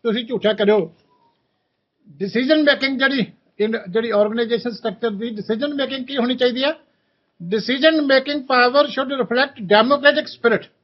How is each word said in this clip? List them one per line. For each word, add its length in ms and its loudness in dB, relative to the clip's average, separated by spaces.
ਤੁਸੀਂ 220 -2
ਝੂਠਾ 280 -2
ਕਰਿਓ। 420 0
ਡਿਸੀਜਨ 540 0
ਮੇਕਿੰਗ 360 0
ਜਿਹੜੀ 260 0
ਇਨ-, 320 -4
ਜਿਹੜੀ 180 -2
ਆਰਗੇਨਾਈਜ਼ੇਸ਼ਨ 640 0
ਸਟਰਕਚਰ 380 -6
ਦੀ 200 -6
ਡਿਸੀਜਨ 440 -4
ਮੇਕਿੰਗ 320 -6
ਕੀ 120 -8
ਹੋਣੀ 180 0
ਚਾਹੀਦੀ 280 0
ਹੈ? 80 0
Decision 460 2
making 380 0
power 440 2
should 380 -4
reflect 440 -2
democratic 480 2
spirit। 320 0